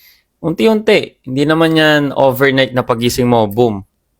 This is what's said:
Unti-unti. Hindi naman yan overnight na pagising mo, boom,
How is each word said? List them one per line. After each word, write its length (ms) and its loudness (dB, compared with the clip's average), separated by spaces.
Unti-unti. 800 0
Hindi 240 -2
naman 240 2
yan 400 2
overnight 640 0
na 80 0
pagising 480 -2
mo, 160 2
boom, 320 0